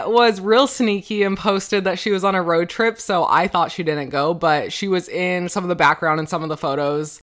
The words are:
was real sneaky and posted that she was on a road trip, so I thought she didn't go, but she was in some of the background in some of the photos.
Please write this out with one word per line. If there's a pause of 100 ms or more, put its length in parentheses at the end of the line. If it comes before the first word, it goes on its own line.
was
real
sneaky
and
posted
that
she
was
on
a
road
trip,
so
I
thought
she
didn't
go,
but
she
was
in
some
of
the
background
in
some
of
the
photos.